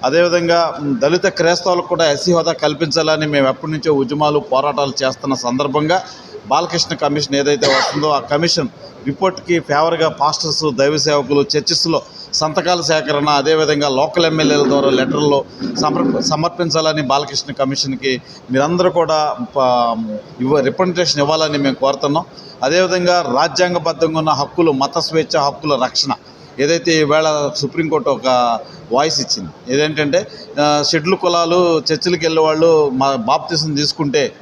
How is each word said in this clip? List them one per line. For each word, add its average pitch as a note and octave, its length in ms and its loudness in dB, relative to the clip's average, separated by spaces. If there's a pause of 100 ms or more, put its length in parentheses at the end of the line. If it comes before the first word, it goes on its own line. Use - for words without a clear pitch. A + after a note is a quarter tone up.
అదేవిధంగా, E3+ 760 2
మ్, C#3+ 180 -2
దళిత D#3+ 280 2
క్రైస్తవులకు F3 600 0
కూడా E3+ 260 2
ఎస్సీ C#3+ 200 0
హోదా E3 200 2
కల్పించాలని D#3 720 0
మేము C#3+ 220 2
ఎప్పటి D#3 240 -4
నుంచో D#3 200 0
ఉద్యమాలు, D3 460 0
పోరాటాలు C#3 540 -2 (120)
చేస్తున్న C3+ 300 -2
సందర్భంగా C#3 720 0 (420)
బాలకృష్ణ D#3+ 480 -2
కమిషన్ C#3+ 400 -2
ఏదైతే C#3+ 320 2
వస్తుందో, C#3+ 440 0
ఆ C#3 100 2
కమిషన్ D3+ 480 -2 (380)
రిపోర్ట్కి F3 540 -2
ఫేవర్గా D#3 480 0
పాస్టర్స్, D3+ 560 -2 (100)
దైవ C#3 220 2
సేవకులు C#3+ 440 2
చర్చెస్లో D3+ 640 -2 (320)
సంతకాల E3+ 460 0
సేకరణ, D3 480 0
అదేవిధంగా D3 600 2
లోకల్ D3 360 0
ఎమ్మెల్యేల D3+ 440 2
ద్వారా C#3 220 2
లెటర్లు C#3 540 2 (360)
సమర్ప-, D3 400 0
సమర్పించాలని D#3 840 -2
బాలకృష్ణ C#3 500 -2
కమిషన్కి C3 720 -2 (280)
మీరందరూ E3 400 2
కూడా D#3 460 0 (220)
ప-, A#2 600 0 (220)
ఇవ్వ-, C#3 200 2
రిప్రజెంటేషన్ E3+ 600 0
ఇవ్వాలని D3+ 380 2
మేము C#3 160 0
కోరుతున్నాం. C#3 500 0 (380)
అదేవిధంగా F3 600 2
రాజ్యాంగబద్ధంగా D#3+ 960 0
ఉన్న D#3 120 0
హక్కులు, C#3+ 420 0
మత C3+ 260 0
స్వేచ్ఛ D#3+ 420 -2
హక్కుల C#3 440 0
రక్షణ C3 280 -2 (480)
ఏదైతే E3 400 2
ఈవేళ D3+ 560 2
సుప్రీంకోర్టు D3 540 -2
ఒక B2 480 2 (340)
వాయిస్ D3 280 0
ఇచ్చింది, G#2 540 -8
ఏదేంటంటే, D3 520 0 (340)
ఆ, D3 300 2
షెడ్యూల్ E3 260 0
కులాలు E3+ 640 2
చర్చిలకు D#3 460 -2
వెళ్ళే D#3+ 180 2
వాళ్ళు D#3 480 4
మా C3+ 240 0
బాప్తిజం D3+ 600 -2
తీసుకుంటే C#3+ 680 -2